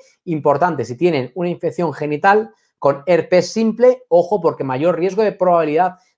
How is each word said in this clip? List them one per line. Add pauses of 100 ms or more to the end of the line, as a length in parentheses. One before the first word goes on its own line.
(260)
importante,
si
tienen
una
infección
genital (260)
con
herpes
simple,
ojo,
porque
mayor
riesgo
de
probabilidad (220)